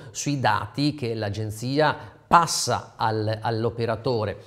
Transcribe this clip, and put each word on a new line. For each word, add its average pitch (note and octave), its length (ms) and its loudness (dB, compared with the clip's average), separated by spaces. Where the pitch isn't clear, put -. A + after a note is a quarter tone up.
sui C#3+ 280 -2
dati A#2+ 560 0
che A#2 180 -4
l'agenzia A2 800 0
passa D3+ 680 4
al, A2 460 -2
all'operatore A2+ 1040 -2